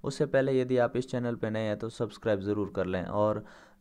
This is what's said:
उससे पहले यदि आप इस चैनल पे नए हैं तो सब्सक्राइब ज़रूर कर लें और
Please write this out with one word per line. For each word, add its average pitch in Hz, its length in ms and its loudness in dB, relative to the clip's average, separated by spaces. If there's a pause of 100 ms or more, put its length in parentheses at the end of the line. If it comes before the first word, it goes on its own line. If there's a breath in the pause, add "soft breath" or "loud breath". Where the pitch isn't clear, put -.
उससे 143 220 0
पहले 135 360 2
यदि 127 160 2
आप 120 200 2
इस 127 120 -4
चैनल 120 260 -2
पे 110 140 -4
नए 110 180 -2
हैं 104 120 -2
तो 113 100 -6
सब्सक्राइब 110 500 -2
ज़रूर 101 360 0
कर 92 100 0
लें 92 200 -2
और 104 400 0 (360 loud breath)